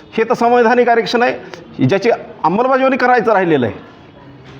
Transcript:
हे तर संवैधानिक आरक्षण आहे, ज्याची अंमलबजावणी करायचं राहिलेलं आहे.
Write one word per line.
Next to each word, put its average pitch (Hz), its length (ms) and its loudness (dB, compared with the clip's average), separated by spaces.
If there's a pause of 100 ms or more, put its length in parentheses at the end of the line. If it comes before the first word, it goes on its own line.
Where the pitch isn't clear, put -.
(160)
हे 226 80 0
तर 233 100 -2
संवैधानिक 240 540 2
आरक्षण 233 340 0
आहे, 254 100 0 (520)
ज्याची 190 260 0 (340)
अंमलबजावणी 262 520 0
करायचं 247 360 2
राहिलेलं 165 340 0
आहे. 98 80 -6 (840)